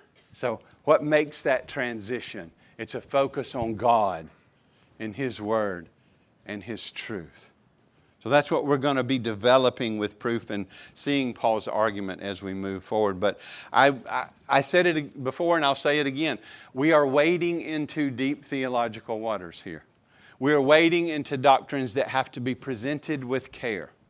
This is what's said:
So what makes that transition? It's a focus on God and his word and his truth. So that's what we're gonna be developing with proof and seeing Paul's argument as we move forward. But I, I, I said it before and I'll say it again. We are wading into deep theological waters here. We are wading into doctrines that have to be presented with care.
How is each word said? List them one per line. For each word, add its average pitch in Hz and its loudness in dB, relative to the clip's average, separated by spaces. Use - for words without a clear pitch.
So 120 -4
what 147 4
makes 151 0
that 131 0
transition? 113 -8
It's 113 -10
a 127 -6
focus 139 -2
on 113 -2
God 101 2
and 107 -8
his 113 -6
word 104 -2
and 101 -10
his 107 -8
truth. - -12
So - -10
that's 143 4
what 147 0
we're 143 2
gonna 135 0
be 131 -2
developing 117 2
with 104 -4
proof 117 -4
and 101 -4
seeing 135 -2
Paul's 113 0
argument 101 -2
as 98 -8
we 95 -6
move 95 -6
forward. 101 0
But 101 0
I, 135 6
I, 127 -4
I 135 4
said 175 2
it 147 -4
before 170 0
and 160 0
I'll 139 2
say 147 0
it 143 0
again. 139 -2
We 147 2
are 147 6
wading 165 2
into 151 -4
deep 135 -4
theological 117 -4
waters 98 -6
here. 80 -12
We 143 4
are 143 6
wading 170 6
into 147 -4
doctrines 131 2
that 117 0
have 131 -2
to 135 -10
be 123 -4
presented 139 -6
with 127 -4
care. 101 -8